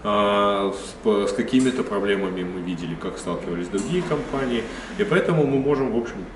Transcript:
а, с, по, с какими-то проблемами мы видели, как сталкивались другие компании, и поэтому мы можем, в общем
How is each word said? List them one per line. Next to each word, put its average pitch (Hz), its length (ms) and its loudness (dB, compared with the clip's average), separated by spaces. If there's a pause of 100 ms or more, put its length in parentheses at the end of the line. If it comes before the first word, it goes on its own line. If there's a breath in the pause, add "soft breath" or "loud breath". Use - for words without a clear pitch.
а, 104 680 2
с, - 300 -10
по, 101 220 4
с 98 60 0
какими-то 127 520 2
проблемами 95 600 0
мы 90 160 -6
видели, 85 360 -4
как 92 220 -8
сталкивались 87 500 -4
другие 160 340 0
компании, 131 640 -2 (340 loud breath)
и 208 60 2
поэтому 160 420 4
мы 135 140 2
можем, 135 320 2
в 113 60 0
общем 113 180 -4 (200)